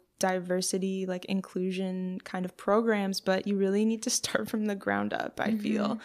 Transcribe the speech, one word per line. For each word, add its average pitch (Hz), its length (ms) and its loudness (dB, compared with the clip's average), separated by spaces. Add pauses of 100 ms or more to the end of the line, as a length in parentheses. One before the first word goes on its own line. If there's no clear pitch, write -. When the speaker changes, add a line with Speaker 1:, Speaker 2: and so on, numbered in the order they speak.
(180)
Speaker 1:
diversity, 185 880 0
like, 180 200 -4
inclusion 185 1000 -2
kind 185 220 -4
of 180 120 -8
programs, 202 640 2
but 190 240 0
you 202 120 0
really 196 280 4
need 220 160 0
to 254 80 -2
start - 400 0
from 214 160 -2
the 208 100 0
ground 101 380 0
up, - 260 -4
I - 100 0
Speaker 2:
Mm-hmm. 220 100 0
Speaker 1:
feel, 214 460 0